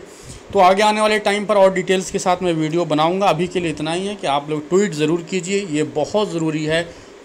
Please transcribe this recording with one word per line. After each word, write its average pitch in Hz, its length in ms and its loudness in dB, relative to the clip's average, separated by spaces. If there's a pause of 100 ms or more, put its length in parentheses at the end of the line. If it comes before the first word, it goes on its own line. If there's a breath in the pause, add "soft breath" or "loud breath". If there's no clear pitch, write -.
(520 loud breath)
तो 196 60 2
आगे 190 240 6
आने 214 180 2
वाले 214 180 2
time 208 280 0
पर 214 80 0
और 190 200 6
details 185 360 0
के 196 80 -4
साथ 180 240 2
मैं 180 100 0
video 160 320 0
बनाऊंगा। 165 420 0
अभी 170 200 2
के 180 140 -4
लिए 170 100 -2
इतना 151 220 -6
ही 185 140 -4
है 202 80 -6
कि 196 120 -8
आप 143 240 -2
लोग 151 180 -4
tweet 190 240 2
ज़रूर 160 380 -2
कीजिए, 190 400 -2
ये 151 120 0
बहुत 151 480 -2
ज़रूरी 160 340 -2
है 165 300 -2 (300 loud breath)